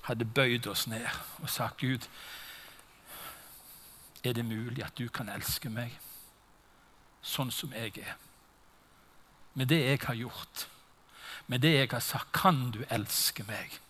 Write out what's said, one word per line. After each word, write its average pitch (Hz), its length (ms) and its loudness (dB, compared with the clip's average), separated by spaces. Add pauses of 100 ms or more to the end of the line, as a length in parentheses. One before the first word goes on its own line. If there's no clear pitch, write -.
hadde 117 180 2
bøyd 120 420 4
oss - 220 0
ned 110 160 -4 (380)
og 147 60 -4
sagt, - 360 0
«Gud, 127 240 0 (2250)
er 123 140 2
det 117 80 0
mulig 117 400 -2
at - 120 -12
du 120 120 -4
kan 110 240 -6
elske - 400 -2
meg 117 220 -4 (1300)
sånn 131 260 -2
som 143 220 -4
jeg 113 300 -4
er? - 140 -8 (1400)
Med 131 160 4
det 165 80 8
jeg 131 240 4
har 117 140 -2
gjort, - 480 -8 (800)
med 123 180 2
det 160 80 10
jeg 135 180 6
har 120 140 0
sagt, - 320 -2
kan 135 340 6
du 107 180 -4
elske - 580 2
meg?» - 320 -6 (100)